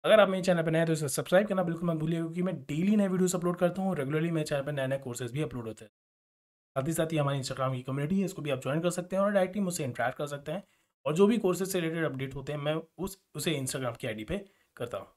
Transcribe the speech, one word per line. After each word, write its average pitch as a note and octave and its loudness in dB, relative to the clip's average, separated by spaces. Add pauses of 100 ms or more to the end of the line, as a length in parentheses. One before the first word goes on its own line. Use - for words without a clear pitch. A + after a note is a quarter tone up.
अगर G3+ 8
आप G3 8
मेरे F#3+ 0
चैनल F3 4
पर E3 2
नए E3 4
हैं E3 4
तो E3 2
इसे D3+ -2
सब्सक्राइब F3+ 2
करना F#3 0
बिल्कुल E3+ -2
मत D#3+ 0
भूलिएगा, E3 -2
क्योंकि E3+ -4
मैं F3+ -2
डेली F3 2
नए G3+ 4
वीडियोज़ F3+ 2
अपलोड F3 0
करता F3+ 2
हूँ, F#3+ 0
रेगुलरली D3+ 0
मेरे D#3 0
चैनल C#3+ -2
पर D3 -4
नए-नए C3+ -2
कोर्सेज B2 -6
भी C#3+ -4
अपलोड B2 -6
होते A2 -12
हैं। - -20 (880)
साथ C3+ -2
ही E3 -2
साथ D#3+ 0
ही D#3+ 0
हमारी C#3 2
Instagram C3 -2
की B2 -6
कम्युनिटी C#3+ -2
है, F#3+ 2
इसको E3+ -6
भी C#3+ -6
आप C3 0
ज्वाइन D3 0
कर F3 2
सकते F3+ -6
हैं G3 2
और G#3 2
डायरेक्टली F#3+ 2
मुझसे F3 -2
इंटरैक्ट B2 -2
कर D3 -4
सकते C#3+ -8
हैं। F#3+ -6 (420)
और D3+ 0
जो G3+ 8
भी A3+ 4
कोर्सेज F3+ 0
से F#3 -2
रिलेटेड E3 -2
अपडेट C3+ -4
होते C#3+ -8
हैं D3 -6
मैं D#3 -2 (160)
उस, F#3+ -8 (160)
उसे D3+ -2
Instagram C3 -4
की C3 -8
आईडी G#2+ -6
पे G3 -6 (320)
करता A2+ -8
हूँ। F#2+ -10